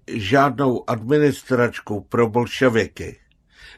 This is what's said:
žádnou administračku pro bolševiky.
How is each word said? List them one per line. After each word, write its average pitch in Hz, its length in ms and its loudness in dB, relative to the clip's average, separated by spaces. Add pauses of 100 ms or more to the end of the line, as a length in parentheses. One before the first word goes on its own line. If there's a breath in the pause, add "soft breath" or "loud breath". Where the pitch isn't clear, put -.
žádnou 120 840 0
administračku 120 1080 0
pro 117 280 0
bolševiky. 110 920 -2 (580 loud breath)